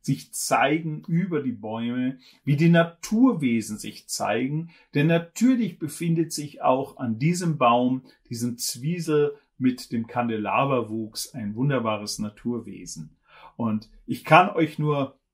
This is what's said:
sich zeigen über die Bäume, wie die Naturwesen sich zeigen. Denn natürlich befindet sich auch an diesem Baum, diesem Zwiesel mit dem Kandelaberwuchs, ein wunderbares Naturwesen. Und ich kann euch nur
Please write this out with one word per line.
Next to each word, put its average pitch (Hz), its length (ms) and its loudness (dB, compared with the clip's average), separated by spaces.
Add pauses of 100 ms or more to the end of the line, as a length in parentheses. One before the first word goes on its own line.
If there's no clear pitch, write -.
sich - 320 -6
zeigen 151 720 0
über 170 360 0
die 127 100 -4
Bäume, 117 640 -4 (260)
wie 143 140 2
die 165 140 6
Naturwesen 165 1040 2
sich - 320 -14
zeigen. 131 640 -4 (240)
Denn 151 140 4
natürlich 208 720 2
befindet 165 540 -2
sich 147 300 -10
auch 135 340 0
an 113 220 -4
diesem 165 400 0
Baum, 127 440 4 (280)
diesem 120 260 -4
Zwiesel 151 800 0 (220)
mit 127 340 -2
dem 113 140 -2
Kandelaberwuchs, 113 1300 -2
ein 107 200 -6
wunderbares 113 640 -2
Naturwesen. 107 1000 -8 (380)
Und 110 340 -4 (160)
ich - 180 -8
kann 180 240 8
euch 160 300 -2
nur 143 420 -2 (140)